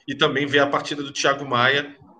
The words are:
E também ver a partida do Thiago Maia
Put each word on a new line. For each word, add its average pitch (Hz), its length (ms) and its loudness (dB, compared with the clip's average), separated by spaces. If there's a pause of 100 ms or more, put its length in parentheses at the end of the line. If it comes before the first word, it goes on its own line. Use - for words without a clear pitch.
E 131 60 -6
também 143 320 0
ver 143 140 2
a 143 60 4
partida 143 360 -4
do 143 100 -10
Thiago 143 320 0
Maia 135 520 0 (240)